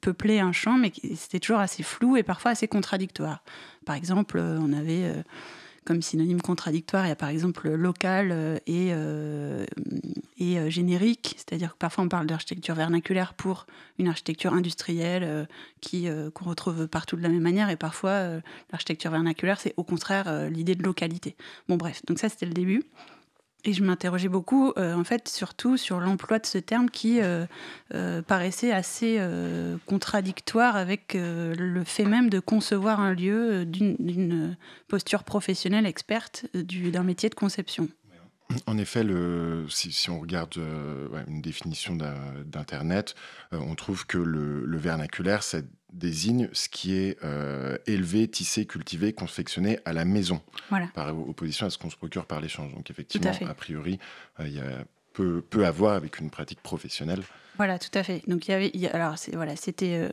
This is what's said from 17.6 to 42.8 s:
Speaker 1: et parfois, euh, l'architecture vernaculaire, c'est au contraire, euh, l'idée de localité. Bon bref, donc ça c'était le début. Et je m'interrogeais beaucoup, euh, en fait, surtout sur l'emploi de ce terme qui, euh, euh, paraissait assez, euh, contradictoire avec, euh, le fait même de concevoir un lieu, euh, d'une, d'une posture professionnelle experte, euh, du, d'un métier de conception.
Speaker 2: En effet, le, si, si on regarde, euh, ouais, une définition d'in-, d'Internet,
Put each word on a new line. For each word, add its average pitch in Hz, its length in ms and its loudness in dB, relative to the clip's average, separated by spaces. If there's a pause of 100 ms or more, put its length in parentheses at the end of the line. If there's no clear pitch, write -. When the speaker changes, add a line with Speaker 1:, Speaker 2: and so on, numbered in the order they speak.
Speaker 1:
et 165 60 0
parfois, 160 340 -2
euh, 180 300 0 (300)
l'architecture 165 420 -4
vernaculaire, 165 480 2
c'est - 180 -2
au 175 60 -2
contraire, 196 440 0
euh, 151 220 -2
l'idée 165 240 2
de 180 80 0
localité. 175 540 -2 (340)
Bon 175 80 4
bref, 165 280 -4
donc 170 120 2
ça 220 100 0
c'était - 160 -6
le 175 80 -4
début. 185 300 2 (840)
Et 214 60 4
je 190 100 2
m'interrogeais 180 460 2
beaucoup, 247 480 4
euh, 170 180 2
en 175 100 2
fait, 240 220 0
surtout - 520 0
sur 185 200 -2
l'emploi 196 400 2
de 220 60 -4
ce - 140 -2
terme 240 320 2
qui, 226 320 4
euh, 175 240 2 (480)
euh, 175 260 -2
paraissait 185 520 2
assez, 226 460 2
euh, 170 680 -2
contradictoire 196 920 2
avec, 190 380 0
euh, 170 400 -2
le 180 280 0
fait - 220 0
même 233 240 6
de 190 120 4
concevoir 208 600 4
un 196 140 4
lieu, 208 380 2
euh, 180 120 2
d'une, 190 340 2
d'une 175 580 0 (300)
posture 202 380 0
professionnelle 202 600 2
experte, - 580 -4 (100)
euh, 180 80 -2
du, 180 280 -2
d'un 180 140 2
métier 185 260 2
de - 40 -4
conception. 180 540 -2 (800)
Speaker 2:
En 110 100 0
effet, 107 260 2
le, 87 680 0
si, 85 200 -2
si - 200 -2
on 85 100 -4
regarde, 85 380 -4
euh, 73 500 -6
ouais, - 180 -8
une 76 140 -6
définition 80 560 -6
d'in-, 71 380 -6 (100)
d'Internet, 76 680 -2 (400)